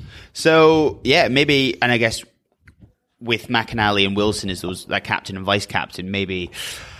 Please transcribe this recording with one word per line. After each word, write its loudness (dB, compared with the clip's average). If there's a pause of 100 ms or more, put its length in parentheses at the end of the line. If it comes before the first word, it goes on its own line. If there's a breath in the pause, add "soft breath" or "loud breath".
(320 loud breath)
So, 4
yeah, 4
maybe, 2
and 2
I 2
guess -2 (960)
with -2
McAnally 0
and -2
Wilson -2
as -8
those, -8
that -4
captain -4
and -10
vice 0
captain, -6
maybe -4 (500 loud breath)